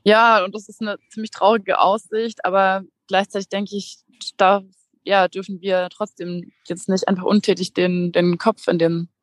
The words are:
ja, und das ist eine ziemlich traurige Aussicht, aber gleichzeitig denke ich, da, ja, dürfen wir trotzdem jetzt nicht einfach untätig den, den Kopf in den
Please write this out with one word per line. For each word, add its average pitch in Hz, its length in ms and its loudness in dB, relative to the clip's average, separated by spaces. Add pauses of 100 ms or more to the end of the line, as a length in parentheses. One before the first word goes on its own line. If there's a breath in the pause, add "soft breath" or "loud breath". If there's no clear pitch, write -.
ja, 220 420 6
und 196 100 -8
das 214 140 -16
ist - 120 -20
eine 208 160 -6 (120)
ziemlich 220 220 -12
traurige 196 480 2
Aussicht, 220 680 -2
aber 190 380 0 (240)
gleichzeitig 196 420 -2
denke 202 260 -6
ich, - 220 -10 (400)
da, 196 240 4 (420)
ja, 185 240 2
dürfen 190 340 -10
wir 185 300 -2
trotzdem 175 600 -10 (160)
jetzt 175 200 -10
nicht 190 200 -2
einfach 185 180 -2
untätig 190 480 0
den, 180 380 0
den 175 260 2
Kopf - 300 -2
in 180 120 2
den 170 300 -2 (140)